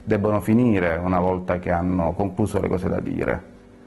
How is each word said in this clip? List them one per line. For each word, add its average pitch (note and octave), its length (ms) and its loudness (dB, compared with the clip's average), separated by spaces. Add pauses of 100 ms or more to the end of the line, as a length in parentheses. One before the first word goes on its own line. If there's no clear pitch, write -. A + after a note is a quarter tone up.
debbono G#2+ 380 2
finire G2+ 600 2
una F2+ 200 0
volta F#2 400 0
che F2 100 -4
hanno F2 440 0
concluso G2+ 460 -2
le F2+ 80 -2
cose F#2 200 -2
da F2+ 100 -2
dire. E2 440 -4 (440)